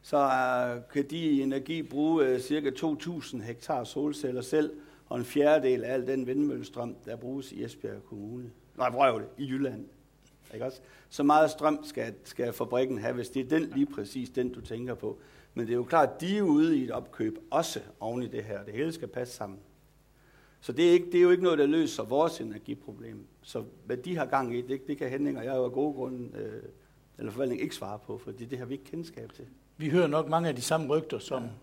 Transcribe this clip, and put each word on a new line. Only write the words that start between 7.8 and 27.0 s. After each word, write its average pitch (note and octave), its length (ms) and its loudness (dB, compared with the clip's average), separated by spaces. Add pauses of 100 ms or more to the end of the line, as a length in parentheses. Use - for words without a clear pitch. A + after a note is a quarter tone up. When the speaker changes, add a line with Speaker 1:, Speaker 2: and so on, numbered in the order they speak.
Speaker 1:
Kommune. A2+ 420 -12 (260)
Nej, B2 140 0
vrøvl, A#2+ 340 2 (140)
i C#3+ 100 -6
Jylland. C3 360 -4 (720)
Ikke A2+ 120 -8
også? C3+ 140 -10 (280)
Så - 140 -4
meget D3+ 280 8
strøm D3 340 0
skal, A2+ 300 -6 (100)
skal A#2+ 280 -4
fabrikken B2+ 460 0
have, A#2 160 -2
hvis B2 140 -4
det C3+ 160 -2
er B2 40 -12
den, D#3+ 140 4 (120)
lige C#3 120 4
præcis B2 440 -8
den, B2 220 -2
du A#2 80 -12
tænker A#2+ 340 -8
på. - 240 -8 (360)
Men A#2+ 120 -4
det A2+ 60 -2
er A#2+ 40 2
jo B2 80 0
klart, - 360 4
de F#3+ 180 0
er G#3 40 2
ude D#3 360 6
i B2+ 60 0
et A#2 60 -6
opkøb A2+ 480 -4 (120)
også D#3 300 0 (200)
oven A#2+ 220 -4
i A#2 40 -6
det G#2+ 180 -8
her. G2+ 200 -8
Det G#2 100 -14
hele D3+ 180 -2
skal B2 160 -10
passe B2 260 -8
sammen. G2 240 -10 (1000)
Så - 120 -8
det D#3+ 160 6
er E3+ 40 10
ikke, F3 140 6
det F3 120 -6
er F3 40 10
jo F3+ 80 10
ikke F3+ 120 6
noget, E3+ 160 4
der C#3+ 80 6
løser D3+ 360 2
vores C#3 380 2
energiproblem. A2 840 -12 (160)
Så A2+ 220 -8 (220)
hvad B2 100 -2
de E3+ 200 -4
har D3 100 0
gang B2 300 0
i, B2 60 -2
det, C3 240 -6
det C#3+ 120 -4
kan B2+ 120 -4
Henning C3+ 280 -2
og A2+ 60 -8
jeg C3 100 -2
af B2+ 180 2
gode C#3 220 0
grunde, B2+ 440 -8
øh, G#2+ 240 -10 (560)